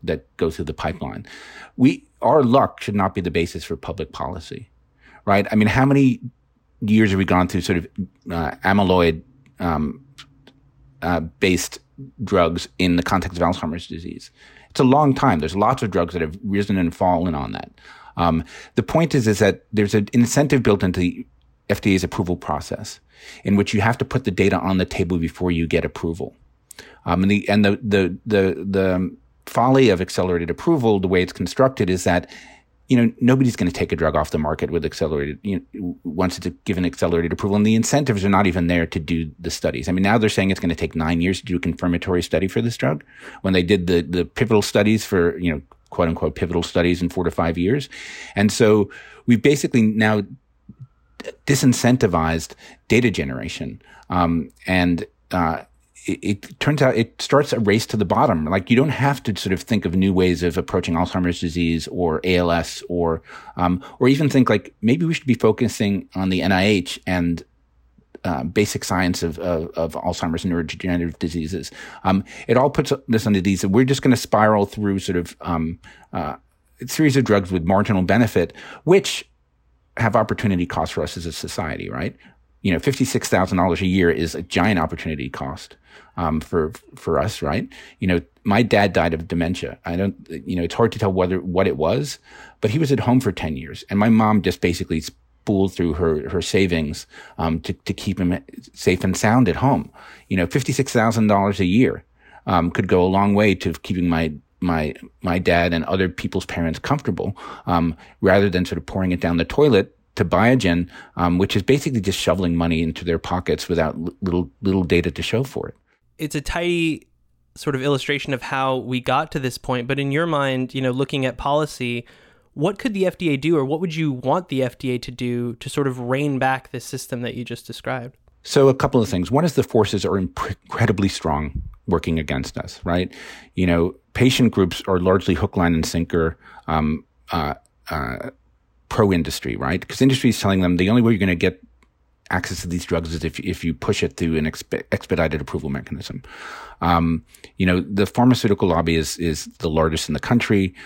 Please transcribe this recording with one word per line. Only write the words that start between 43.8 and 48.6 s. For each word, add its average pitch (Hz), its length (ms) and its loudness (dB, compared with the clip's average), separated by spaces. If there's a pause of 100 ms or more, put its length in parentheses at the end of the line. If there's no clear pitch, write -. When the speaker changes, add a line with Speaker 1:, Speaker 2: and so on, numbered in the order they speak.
Speaker 1:
the, 87 140 2
the 85 240 -2
pivotal 107 360 2
studies 107 440 2
for, 85 320 0
you 90 140 -2
know, 76 100 -4 (280)
quote 87 200 0
unquote, 78 260 -2
pivotal 85 280 -2
studies 87 380 0
in 87 80 0
four 92 140 -4
to 82 80 -2
five 82 260 -2
years. 117 320 0 (460)
And 101 160 4
so 107 380 4 (360)